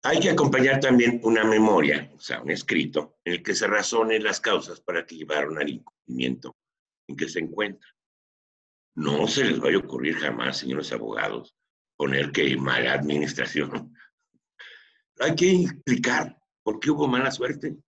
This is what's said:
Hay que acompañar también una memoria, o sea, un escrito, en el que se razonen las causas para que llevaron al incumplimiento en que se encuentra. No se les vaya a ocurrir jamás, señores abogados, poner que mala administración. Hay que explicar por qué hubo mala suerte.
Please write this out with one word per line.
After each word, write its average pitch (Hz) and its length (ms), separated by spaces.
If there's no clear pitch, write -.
Hay 151 160
que 196 100
acompañar 135 500
también 120 440
una 113 200
memoria, 101 720
o - 40
sea, 58 220
un 69 100
escrito, 76 720
en 87 100
el 85 100
que 104 100
se 101 140
razonen 110 560
las 104 160
causas 90 400
para 85 260
que 82 100
llevaron 76 420
al 73 120
incumplimiento 64 840
en 71 80
que 80 120
se 85 120
encuentra. 98 480
No 76 320
se 131 160
les 82 160
vaya 71 180
a - 40
ocurrir 69 340
jamás, 65 420
señores 69 340
abogados, 55 640
poner 69 360
que 69 260
mala 65 360
administración. 73 1000
Hay 160 160
que 180 280
explicar - 760
por 107 160
qué 147 120
hubo 147 160
mala 131 240
suerte. 147 440